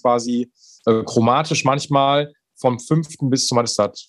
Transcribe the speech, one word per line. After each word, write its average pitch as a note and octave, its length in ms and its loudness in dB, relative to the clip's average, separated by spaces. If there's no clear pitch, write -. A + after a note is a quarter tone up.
quasi, A#2+ 500 0
äh, A2 180 4
chromatisch C3 600 0
manchmal C#3+ 680 0
vom B2 240 0
fünften D#3+ 500 -2
bis C3 180 0
zum, B2 100 0
was A#2 140 0
ist - 80 -6
das, - 300 -8